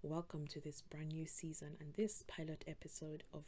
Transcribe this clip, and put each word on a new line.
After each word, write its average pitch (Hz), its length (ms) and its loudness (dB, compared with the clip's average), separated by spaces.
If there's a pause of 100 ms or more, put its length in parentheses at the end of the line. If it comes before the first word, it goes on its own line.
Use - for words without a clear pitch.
Welcome 156 460 2
to 151 120 -2
this 147 220 -2
brand 156 300 -2
new 160 120 0
season 156 540 0
and 151 160 -6
this 214 320 6
pilot 160 400 0
episode 156 560 -2 (100)
of 147 140 -4